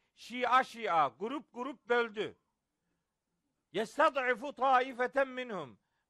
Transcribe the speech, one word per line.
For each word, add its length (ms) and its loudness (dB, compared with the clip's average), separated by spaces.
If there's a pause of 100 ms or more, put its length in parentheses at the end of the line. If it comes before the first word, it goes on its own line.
(160)
şia 480 2
şia, 440 2
grup 460 -8
grup 360 -8
böldü. 480 -2 (1300)
"Yestad'ifu 840 0
taifeten 720 2
minhum." 520 -10 (300)